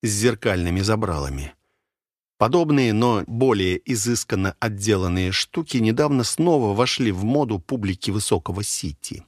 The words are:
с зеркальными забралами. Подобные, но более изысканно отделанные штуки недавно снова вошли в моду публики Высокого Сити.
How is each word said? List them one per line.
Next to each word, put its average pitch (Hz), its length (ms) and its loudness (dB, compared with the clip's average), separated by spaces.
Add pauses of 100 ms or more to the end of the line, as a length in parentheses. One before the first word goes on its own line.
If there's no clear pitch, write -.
с 117 60 -2
зеркальными 101 720 0
забралами. 78 720 -2 (840)
Подобные, 139 540 2
но 110 340 2
более 104 540 2 (120)
изысканно 110 680 -2
отделанные 95 720 0
штуки - 460 -4
недавно 127 440 2
снова 139 520 2
вошли 117 380 0
в 92 120 -2
моду 120 340 0
публики 98 540 -4
Высокого 101 500 -2
Сити. - 640 -8